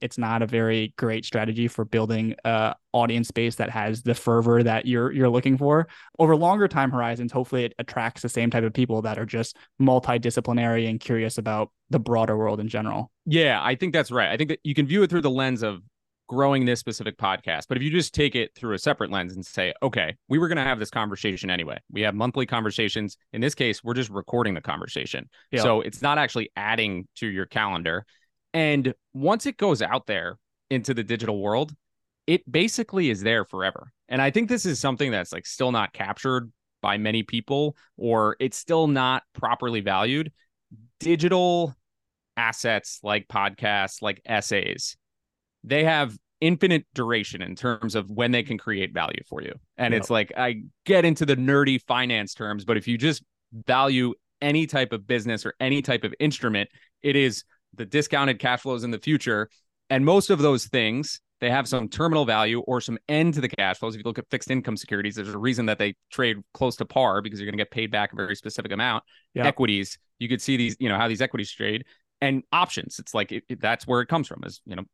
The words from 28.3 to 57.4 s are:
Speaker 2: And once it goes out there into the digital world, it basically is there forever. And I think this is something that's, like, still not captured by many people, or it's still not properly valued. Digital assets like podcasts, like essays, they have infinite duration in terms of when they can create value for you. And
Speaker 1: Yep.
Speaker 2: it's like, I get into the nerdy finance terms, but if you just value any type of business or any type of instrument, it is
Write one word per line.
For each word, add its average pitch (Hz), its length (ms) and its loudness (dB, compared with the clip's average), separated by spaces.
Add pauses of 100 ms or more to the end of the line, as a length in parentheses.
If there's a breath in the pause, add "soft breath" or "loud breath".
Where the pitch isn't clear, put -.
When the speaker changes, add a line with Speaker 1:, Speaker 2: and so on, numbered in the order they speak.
Speaker 2:
And 147 400 2 (200)
once 170 320 0
it 277 120 -4
goes 165 240 2
out 110 260 -2
there 87 300 -4 (320)
into 131 240 -2
the 117 100 -2
digital 107 380 -2
world, 131 340 0 (520)
it 160 220 0
basically 185 600 0
is 101 120 -2
there 110 220 2
forever. - 480 -6 (160)
And 131 140 0
I 139 100 4
think 220 160 2
this 233 180 -2
is 156 140 -2
something 135 320 0
that's, 92 220 -4
like, 87 120 -12
still 127 280 -2
not 107 180 0
captured 120 580 -4 (320)
by 101 160 0
many 107 260 0
people, 139 520 -2 (220 soft breath)
or 110 420 2
it's 131 180 -2
still 160 300 2
not 131 360 2 (100)
properly 117 480 -2
valued. 113 500 0 (680)
Digital 175 760 2 (640)
assets 113 640 -2
like 104 240 -2
podcasts, 101 760 -2
like 104 240 -4
essays, - 720 -2 (680)
they 139 200 0
have 147 340 0 (220)
infinite 170 460 2 (100)
duration 113 460 -2
in 90 140 -8
terms 113 380 -4
of 98 160 -2
when 120 220 0
they 120 100 2
can 117 160 -6
create 98 360 -4
value 82 360 -4
for - 140 -10
you. 67 100 -10 (240)
And 120 160 0
Speaker 1:
Yep. 110 80 0
Speaker 2:
it's - 80 -10
like, 110 260 2
I 120 280 -2 (220)
get 180 200 6
into 160 200 4
the 139 100 4
nerdy 135 480 4
finance 120 500 -2
terms, 104 320 -8
but 113 120 2
if 101 100 -2
you 120 100 0
just 143 260 0 (440)
value 127 480 2 (260)
any 151 240 2
type 135 260 0
of 104 140 -6
business 113 400 -2
or - 140 -6
any 135 240 0
type 120 200 0
of 107 160 -6
instrument, 113 500 0 (340 soft breath)
it 139 120 2
is 131 280 2 (320)